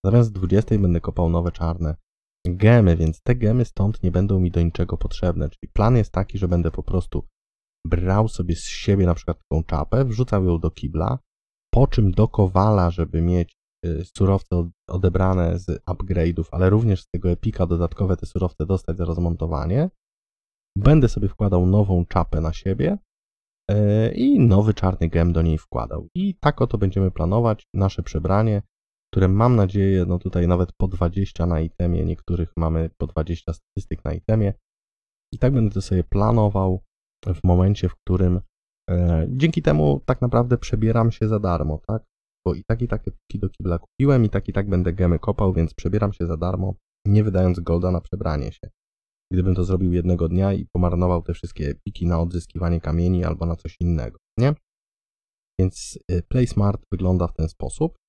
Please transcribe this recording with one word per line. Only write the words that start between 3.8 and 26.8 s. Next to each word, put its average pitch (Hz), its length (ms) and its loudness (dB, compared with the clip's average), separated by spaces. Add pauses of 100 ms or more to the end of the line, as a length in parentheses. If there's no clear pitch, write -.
nie 90 80 0
będą 95 300 0
mi 87 100 2
do 85 120 0
niczego 85 340 -2
potrzebne. 85 540 -4
Czyli - 220 -18
plan 117 240 4
jest 107 160 0
taki, 95 260 -4
że 95 100 -2
będę 85 220 0
po - 120 -8
prostu - 440 -4 (600)
brał 92 420 2
sobie 85 280 -2
z - 80 -12
siebie 98 420 0
na 85 80 2
przykład - 240 -6
taką - 260 -2
czapę, 92 400 0
wrzucał 110 400 0
ją 87 140 2
do 80 120 -2
kibla, 123 480 -4 (560)
po 131 120 6
czym 101 260 2
do 110 160 2
kowala, 98 600 2
żeby 82 320 -2
mieć, 87 340 0 (300)
y, 76 180 -4 (120)
surowce 95 400 0
od-, 87 140 -2 (180)
odebrane 92 720 0
z 87 260 -6
upgrade'ów, 87 640 -2
ale 92 200 2
również 107 320 2
z - 120 -20
tego 87 160 0
epika 92 360 -2
dodatkowe 87 500 0
te 78 100 -10
surowce 90 400 -4
dostać 90 300 -2
za 90 80 -4
rozmontowanie. 85 840 -2 (880)
Będę 135 300 6
sobie 101 200 -2
wkładał 98 380 2
nową 95 400 2
czapę 85 340 -2
na 82 120 -2
siebie, 151 460 -2 (720)
e, 104 420 2
i 269 260 2
nowy 107 360 4
czarny 92 340 -2
gem 85 240 2
do 85 100 2
niej 80 160 2
wkładał. - 560 -8
I 185 200 -4
tak - 280 0
oto 113 160 -2
będziemy 98 320 0